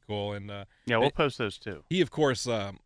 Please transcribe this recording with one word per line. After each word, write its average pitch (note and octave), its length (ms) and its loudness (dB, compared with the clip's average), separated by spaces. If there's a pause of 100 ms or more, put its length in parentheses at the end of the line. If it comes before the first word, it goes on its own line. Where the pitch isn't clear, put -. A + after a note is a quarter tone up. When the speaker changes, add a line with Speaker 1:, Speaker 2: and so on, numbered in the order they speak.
Speaker 1:
cool. G#2 260 -4
And, G2+ 160 -8
uh, G2+ 140 -10 (240)
Speaker 2:
Yeah, A#2 100 4
we'll B2 120 6
Speaker 1:
it, - 60 -4
Speaker 2:
post C#3+ 220 0
those G#2 220 -4
too. F#2 300 -10
Speaker 1:
he, F3+ 120 0
of D#3+ 100 4
course, C#3 360 2
um, G#2 380 -4